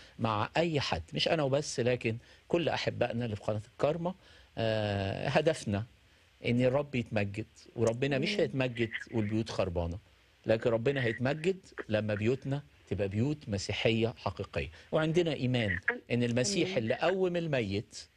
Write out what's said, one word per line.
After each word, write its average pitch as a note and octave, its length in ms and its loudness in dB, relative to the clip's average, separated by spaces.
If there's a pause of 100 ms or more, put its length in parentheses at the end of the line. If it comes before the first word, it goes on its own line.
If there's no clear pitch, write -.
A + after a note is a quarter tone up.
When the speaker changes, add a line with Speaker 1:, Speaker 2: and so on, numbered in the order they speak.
(180)
Speaker 1:
مع A2 380 0
أي D#3+ 240 2
حد، E2 220 -2 (120)
مش B2+ 140 0
أنا D#3+ 140 2
وبس C#3 380 0
لكن A#2 360 0 (320)
كل E3+ 200 2
أحبائنا A2+ 560 -2
اللي G#2 120 -4
في - 60 -10
قناة G#2+ 200 -2 (100)
الكارما. E3 420 0 (440)
آه، G2+ 680 0
هدفنا C3 580 0 (600)
إن A#2+ 180 2
الرب C#3+ 300 0
يتمجد، G#2 520 -2 (300)
وربنا A#2+ 420 2
مش D3+ 100 0
Speaker 2:
آمين. G#3 120 0
Speaker 1:
هيتمجد B2 500 0 (220)
والبيوت A2 380 0
خربانة، E2+ 480 -2 (480)
لكن A2+ 240 2
ربنا B2 340 2
هيتمجد D3+ 640 -2 (220)
لما G#2+ 260 0
بيوتنا C3+ 480 0 (260)
تبقى G2+ 200 -2
بيوت B2 400 0
مسيحية A2+ 680 2
حقيقية، F2+ 540 -6 (220)
وعندنا D#3+ 400 2
إيمان A#2+ 460 0 (320)
إن A#2+ 120 2
المسيح B2+ 460 2
Speaker 2:
آمين. - 100 -2
Speaker 1:
اللي A2+ 160 0
قوم F3+ 420 2
الميت B2 600 -2 (200)